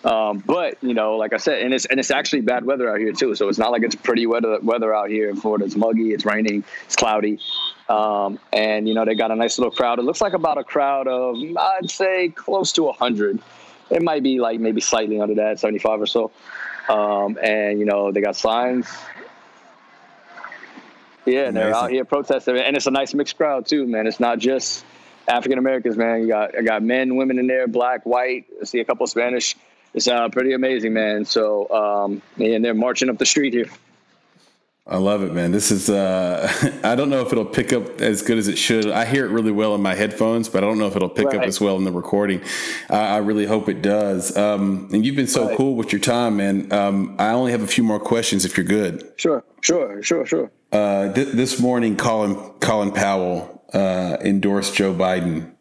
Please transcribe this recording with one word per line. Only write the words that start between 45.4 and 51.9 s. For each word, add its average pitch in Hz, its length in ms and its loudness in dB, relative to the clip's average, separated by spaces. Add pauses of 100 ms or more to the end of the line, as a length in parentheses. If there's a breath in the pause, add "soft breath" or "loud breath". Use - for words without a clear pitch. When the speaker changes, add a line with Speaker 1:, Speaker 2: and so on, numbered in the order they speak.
Speaker 1:
Right. 113 100 -2
Speaker 2:
cool 131 180 2
with 113 180 -2
your 98 80 0
time, 120 340 2
man. 101 380 0
Um, 98 440 0
I 104 120 2
only 123 240 2
have 113 80 0
a 98 60 -4
few - 160 2
more 107 160 2
questions 107 440 0
if 90 140 -2
you're 87 80 0
good. 98 500 0
Speaker 1:
Sure, 147 260 0 (200)
sure, 135 420 0
sure, 170 220 -2
sure. - 260 -2 (220)
Speaker 2:
Uh, 98 400 2
th-, 135 160 0
this 123 320 0
morning, 120 340 2